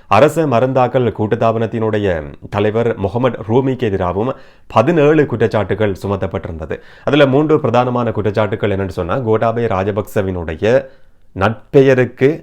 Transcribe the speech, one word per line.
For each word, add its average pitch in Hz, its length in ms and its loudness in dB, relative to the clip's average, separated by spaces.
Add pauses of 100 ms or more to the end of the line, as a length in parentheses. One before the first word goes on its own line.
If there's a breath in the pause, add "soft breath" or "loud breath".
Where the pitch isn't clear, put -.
அரச 151 400 2
மருந்தாக்கல் 123 640 2
கூட்டுத்தாபனத்தினுடைய 110 960 -2 (420)
தலைவர் 107 480 0
முகமது 113 400 -2 (100)
ரூமிக்கு 131 400 0
எதிராகவும் 95 460 -2 (340 loud breath)
பதினேழு 147 580 4
குற்றச்சாட்டுகள் 104 720 -2
சுமத்தப்பட்டிருந்தது. 87 840 -6 (260 loud breath)
அதுல 143 220 4
மூன்று 151 340 2
பிரதானமான 123 520 0
குற்றச்சாட்டுகள் 107 580 -2
என்னன்னு 98 300 -4
சொன்னா, 90 180 -4
கோட்டாபய 113 500 0
ராஜபக்சவினுடைய 95 960 -4 (680 soft breath)
நட்பெயருக்கு 127 960 2 (120)